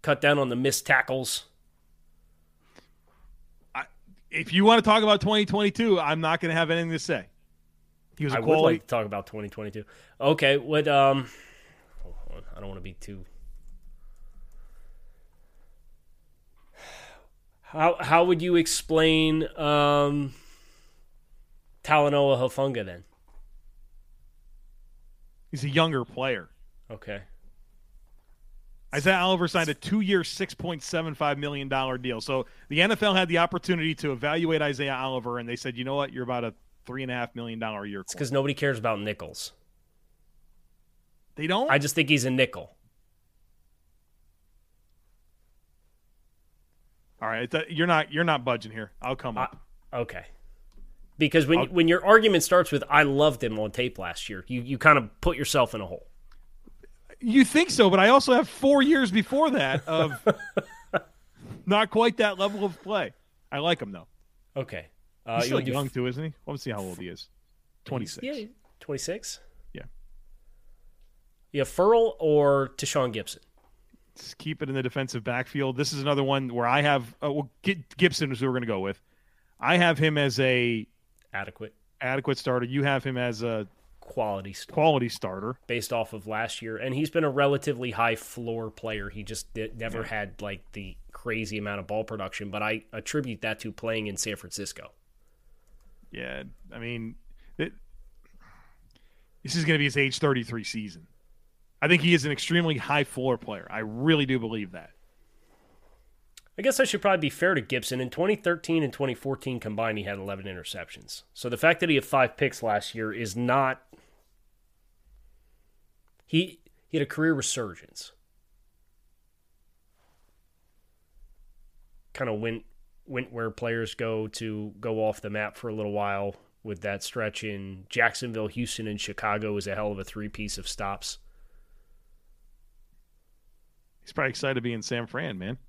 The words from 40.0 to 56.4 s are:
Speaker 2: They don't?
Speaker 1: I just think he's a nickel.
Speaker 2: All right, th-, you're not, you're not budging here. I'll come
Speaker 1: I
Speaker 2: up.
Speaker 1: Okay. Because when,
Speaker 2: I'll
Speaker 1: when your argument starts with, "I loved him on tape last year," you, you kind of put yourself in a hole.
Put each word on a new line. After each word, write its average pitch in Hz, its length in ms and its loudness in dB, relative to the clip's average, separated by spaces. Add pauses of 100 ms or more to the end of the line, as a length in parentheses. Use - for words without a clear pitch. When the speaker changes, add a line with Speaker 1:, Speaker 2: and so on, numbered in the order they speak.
Speaker 2:
They 151 100 -4
don't? 220 240 0
Speaker 1:
I - 80 6
just 147 160 -2
think 147 140 0
he's 143 160 4
a 131 80 0
nickel. - 420 -2 (4000)
Speaker 2:
All 110 60 -2
right, 113 220 -4
th-, 156 180 -2
you're 165 180 0
not, 160 260 2
you're 156 120 0
not 151 220 0
budging 117 260 -4
here. 107 200 -12 (100)
I'll 127 120 -4
come 123 220 -8
Speaker 1:
I 127 80 -2
Speaker 2:
up. - 120 -10 (360)
Speaker 1:
Okay. 120 320 -6 (960)
Because 151 280 6
when, 165 120 4
Speaker 2:
I'll 131 80 2
Speaker 1:
when 170 200 4
your 170 180 4
argument 214 380 8
starts 180 300 4
with, 139 180 0
"I 147 140 8
loved 139 400 4
him 110 160 -2
on 107 100 -2
tape 123 300 -4
last 92 280 -8
year," 98 200 -10
you, 127 140 -4
you 127 160 -6
kind 151 200 10
of 110 220 -4
put - 160 0
yourself 135 400 2
in 107 40 -6
a 95 60 -8
hole. - 220 -12 (1120)